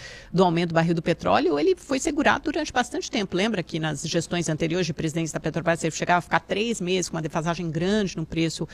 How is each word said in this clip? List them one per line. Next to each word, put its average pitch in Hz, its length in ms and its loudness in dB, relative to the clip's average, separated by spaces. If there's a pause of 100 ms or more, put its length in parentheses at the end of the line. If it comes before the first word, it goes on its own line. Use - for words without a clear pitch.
(320)
do 170 100 6
aumento 175 280 4
do 160 40 -2
barril 165 200 4
do 165 80 0
petróleo, 214 560 2
ele 359 180 4
foi 269 240 -4
segurado 269 440 2
durante 277 280 -2
bastante - 380 -2
tempo. 202 260 -2
Lembra 202 240 0
que 165 200 -6
nas 156 220 -4
gestões 165 460 -2
anteriores 165 380 0
de 170 80 -4
presidentes 160 380 -2
da 156 80 -6
Petrobras, 165 400 -2
você 160 100 -2
chegava 175 280 2
a 165 40 0
ficar - 160 0
três 208 420 -2
meses 180 280 0
com - 80 -8
uma 160 60 -4
defasagem 170 460 -2
grande 185 480 0
no 160 80 -4
preço 160 480 -2